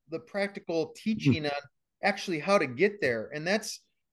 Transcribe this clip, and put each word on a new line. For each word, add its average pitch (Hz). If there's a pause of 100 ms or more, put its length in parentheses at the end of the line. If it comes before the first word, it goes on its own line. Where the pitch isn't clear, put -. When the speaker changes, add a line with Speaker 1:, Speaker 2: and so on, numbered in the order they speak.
Speaker 1:
the 160
practical 202
Speaker 2:
Mm-hmm. -
Speaker 1:
teaching 151
on 143 (520)
actually 196
how 190
to 160
get 160
there. 117
And 151
that's 214 (320)